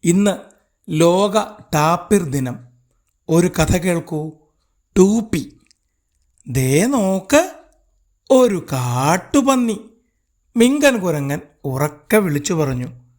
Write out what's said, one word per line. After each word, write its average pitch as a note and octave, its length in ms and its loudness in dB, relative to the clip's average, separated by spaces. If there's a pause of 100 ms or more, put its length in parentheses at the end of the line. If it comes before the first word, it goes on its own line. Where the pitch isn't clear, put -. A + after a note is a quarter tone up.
ഇന്ന് F#3 340 2 (520)
ലോക F3 440 2 (400)
ടാപ്പിർ E3+ 500 0
ദിനം. C3 440 -6 (640)
ഒരു E3+ 180 2
കഥ F3 300 0
കേൾക്കൂ. D#3+ 540 -4 (680)
ടൂപ്പി. G3 640 0 (880)
"ദേ C3+ 380 0
നോക്ക്, B3 720 0 (760)
ഒരു B3 400 2
കാട്ടുപന്നി," F#3 1080 -2 (760)
മിങ്കൻ C4+ 420 2
കുരങ്ങൻ D3 420 -4 (240)
ഉറക്കെ D3 520 -2
വിളിച്ചു D#3+ 360 -2
പറഞ്ഞു. C3+ 340 -2 (320)